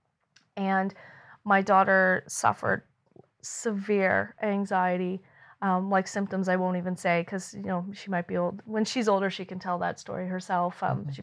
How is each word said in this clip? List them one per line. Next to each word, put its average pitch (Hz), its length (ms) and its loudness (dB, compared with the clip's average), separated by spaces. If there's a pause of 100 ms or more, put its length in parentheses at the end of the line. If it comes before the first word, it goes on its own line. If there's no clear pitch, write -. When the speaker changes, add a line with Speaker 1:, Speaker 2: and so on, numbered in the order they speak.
(580)
Speaker 1:
And 190 360 2 (520)
my 196 160 6
daughter 190 680 6
suffered - 560 0 (580)
severe 196 1000 0
anxiety, 185 800 0 (400)
um, 190 280 0
like, 190 180 2
symptoms 190 420 -2
I 180 80 4
won't 180 200 0
even 180 200 -4
say 170 260 2
'cause, 185 300 -8
you 202 100 -10
know, 185 300 -2
she - 160 -12
might 175 180 -2
be 180 100 -4
old. 180 280 -2
When 214 200 -2
she's 226 220 -2
older, 196 220 2
she 185 160 -8
can 185 140 -10
tell 180 200 -4
that 175 200 -4
story 180 280 -8
herself. 180 560 -2
Um, 185 180 0
Speaker 2:
Mm-hmm. 170 100 -8
Speaker 1:
she 139 120 -10